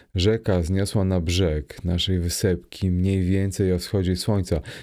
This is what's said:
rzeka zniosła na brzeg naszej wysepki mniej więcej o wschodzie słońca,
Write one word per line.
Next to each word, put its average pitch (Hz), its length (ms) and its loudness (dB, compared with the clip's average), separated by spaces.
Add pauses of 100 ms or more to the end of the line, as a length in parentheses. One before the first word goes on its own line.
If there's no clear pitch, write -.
(140)
rzeka 95 480 2
zniosła 95 420 0
na 92 160 2
brzeg 85 640 -2
naszej 87 340 0
wysepki 87 720 -2
mniej 95 320 2
więcej 95 500 0
o 90 60 2
wschodzie 92 380 0
słońca, 95 440 0 (220)